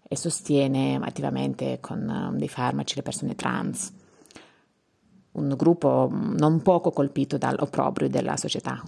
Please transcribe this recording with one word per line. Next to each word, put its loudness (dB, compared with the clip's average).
e -8
sostiene 2
attivamente -4
con, -6
ehm, -4
dei -2
farmaci -2
le -6
persone -6
trans. -4
Un -2
gruppo, 4
mm, -2
non 4
poco 4
colpito 0
dall'opprobrio 0
della 0
società -4